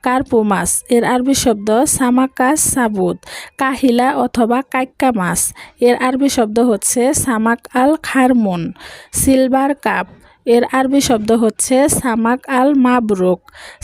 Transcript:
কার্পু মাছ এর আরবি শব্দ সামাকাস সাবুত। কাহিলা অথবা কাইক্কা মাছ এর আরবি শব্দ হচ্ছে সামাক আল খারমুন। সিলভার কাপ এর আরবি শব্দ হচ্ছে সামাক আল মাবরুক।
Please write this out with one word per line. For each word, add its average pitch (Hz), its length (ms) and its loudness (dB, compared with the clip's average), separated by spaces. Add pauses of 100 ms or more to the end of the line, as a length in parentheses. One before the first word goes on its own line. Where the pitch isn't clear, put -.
কার্পু 262 400 0
মাছ 180 260 -2 (200)
এর 233 160 2
আরবি 254 300 0
শব্দ 214 340 -2 (180)
সামাকাস 262 720 0 (120)
সাবুত। 202 480 -2 (400)
কাহিলা 254 580 0
অথবা 247 440 0 (120)
কাইক্কা 262 400 -2
মাছ 180 280 -2 (400)
এর 240 220 4
আরবি 262 280 0
শব্দ 220 300 -2
হচ্ছে 233 420 0 (120)
সামাক 226 460 -2 (140)
আল 262 180 2 (120)
খারমুন। 240 580 0 (520)
সিলভার 269 580 2 (120)
কাপ 190 240 -2 (380)
এর 233 260 4
আরবি 262 300 2
শব্দ 220 280 0 (120)
হচ্ছে 233 360 0 (220)
সামাক 233 400 0 (100)
আল 262 260 2
মাবরুক। 214 640 2 (440)